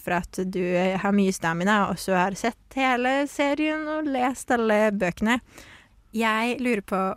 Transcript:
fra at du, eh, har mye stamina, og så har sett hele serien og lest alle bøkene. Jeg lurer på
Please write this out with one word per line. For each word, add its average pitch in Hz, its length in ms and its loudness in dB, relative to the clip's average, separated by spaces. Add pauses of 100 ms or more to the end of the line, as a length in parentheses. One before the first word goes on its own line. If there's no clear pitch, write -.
fra 180 140 0
at - 220 -6 (120)
du, 185 100 -4
eh, 180 360 0
har 196 140 0
mye 196 220 4
stamina, 185 560 0
og 185 80 -4
så - 180 -2
har 185 200 0
sett 226 200 -4 (200)
hele 262 520 0
serien 302 600 -2
og 311 180 -4
lest 262 460 -2
alle 220 400 4
bøkene. 208 480 0 (760)
Jeg 226 480 0
lurer 240 200 0
på 190 200 -2 (160)